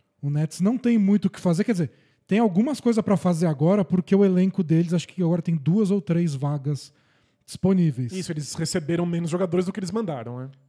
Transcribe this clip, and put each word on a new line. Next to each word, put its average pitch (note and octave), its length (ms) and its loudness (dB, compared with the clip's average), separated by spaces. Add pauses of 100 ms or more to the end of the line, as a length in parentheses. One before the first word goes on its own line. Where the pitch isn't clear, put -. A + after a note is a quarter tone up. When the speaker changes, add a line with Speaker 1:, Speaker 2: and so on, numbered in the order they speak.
(220)
Speaker 1:
O C#3+ 80 -4
Nets D3+ 300 -2
não G#3+ 180 2
tem A#3 200 2
muito G3+ 280 4
o - 40 -2
que - 100 -10
fazer, F3 240 2
quer A#3+ 80 0
dizer, F3 180 -2 (360)
tem G3 120 2
algumas A3+ 420 2
coisas A3+ 240 2
pra G3+ 120 2
fazer F3 300 0
agora, E3 380 2
porque F#3 300 0
o G3+ 100 6
elenco F#3 380 2
deles, E3 320 2
acho E3+ 120 -2
que - 160 -8
agora E3+ 200 0
tem E3+ 140 -2
duas E3+ 340 2
ou G3+ 100 2
três E3+ 340 0
vagas C#3+ 580 -4 (520)
disponíveis. D#3+ 680 0
Speaker 2:
Isso, F3+ 200 -6
eles D3+ 220 -8
receberam E3+ 520 -2
menos E3+ 240 -4
jogadores F3+ 360 -2
do F#3+ 60 -4
que - 60 -12
eles F#3 140 -6
mandaram, C#3+ 480 -6
né? C3 80 -12 (200)